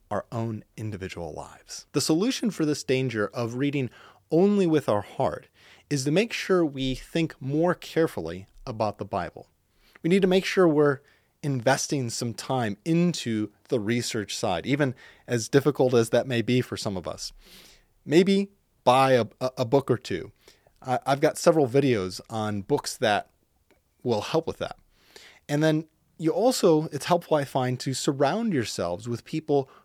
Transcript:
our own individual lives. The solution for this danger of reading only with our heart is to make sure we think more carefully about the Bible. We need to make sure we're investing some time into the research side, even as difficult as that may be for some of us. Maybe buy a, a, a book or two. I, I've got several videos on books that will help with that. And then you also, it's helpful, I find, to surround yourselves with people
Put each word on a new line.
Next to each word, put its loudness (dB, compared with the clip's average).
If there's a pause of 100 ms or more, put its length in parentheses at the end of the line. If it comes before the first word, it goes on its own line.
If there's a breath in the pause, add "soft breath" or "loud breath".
(100)
our -4
own -6 (120)
individual -10
lives. -16
The 0
solution 0
for -4
this -4
danger -2
of -6
reading -2 (420 loud breath)
only 4
with 2
our 0
heart -4 (400 soft breath)
is -4
to 0
make 2
sure 0
we -4
think -4
more 0
carefully -2 (200)
about -2
the -8
Bible. -6 (540 soft breath)
We 0
need 6
to 4
make 4
sure 4
we're 4 (420 soft breath)
investing 0
some -6
time -4
into 0 (180)
the 0
research -4
side, -2
even 0 (320 loud breath)
as -4
difficult 2
as 4
that 2
may -2
be 2
for -8
some -6
of -8
us. -12 (720 loud breath)
Maybe 4 (360)
buy 6
a, 4 (140)
a, -2
a 0
book 0
or 2
two. -8 (480 soft breath)
I, -4
I've 0
got 2
several 4
videos 0 (100)
on -4
books -4
that 0 (760)
will -2
help -2
with -8
that. -8 (720 loud breath)
And 0
then 2 (300)
you -2
also, 2
it's -8
helpful, 2
I 0
find, -2
to -4
surround -2
yourselves -4
with -6
people -2 (160 soft breath)